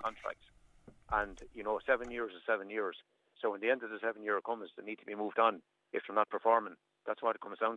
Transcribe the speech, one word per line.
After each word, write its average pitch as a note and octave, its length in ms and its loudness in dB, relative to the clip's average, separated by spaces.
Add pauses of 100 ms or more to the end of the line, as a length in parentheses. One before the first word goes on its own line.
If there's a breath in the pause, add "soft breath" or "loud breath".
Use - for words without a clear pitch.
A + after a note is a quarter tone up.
contracts. - 440 -6 (680)
And, G#2 260 0 (160)
you A2 80 -8
know, G#2+ 220 0
seven A#2+ 260 2
years A#2 220 -4
is F2+ 140 -16
seven G2+ 240 0
years. G2+ 260 -2 (460)
So G#2+ 120 2
in G2 60 -10
the G#2+ 80 2
end B2+ 140 2
of A2 80 -6
the G#2+ 100 -6
seven G#2+ 240 -4
year G#2 160 2
comes, A2 360 -4
they G2+ 60 -12
need G#2+ 180 -8
to - 40 -20
be G#2 100 -8
moved G#2 240 -2
on A2+ 220 6 (320)
if G2 160 -2
they're G2+ 80 -10
not G#2+ 140 4
performing. G#2+ 460 4 (300)
That's A2 160 -2
what A2+ 120 2
it - 80 -12
comes G2+ 160 -10
down A2+ 180 0